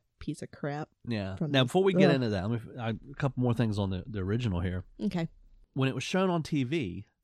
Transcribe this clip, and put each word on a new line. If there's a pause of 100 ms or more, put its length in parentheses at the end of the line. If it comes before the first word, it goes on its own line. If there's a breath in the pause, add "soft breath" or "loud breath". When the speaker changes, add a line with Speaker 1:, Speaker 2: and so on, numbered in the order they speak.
(200)
Speaker 1:
piece
of
crap (180)
Speaker 2:
Yeah.
Speaker 1:
from
Speaker 2:
Now,
Speaker 1:
the
Speaker 2:
before
we
get
Speaker 1:
Ugh.
Speaker 2:
into
that,
let
me,
I,
a
couple
more
things
on
the,
the
original
here. (160)
Speaker 1:
Okay. (460)
Speaker 2:
When
it
was
shown
on
T
V, (180)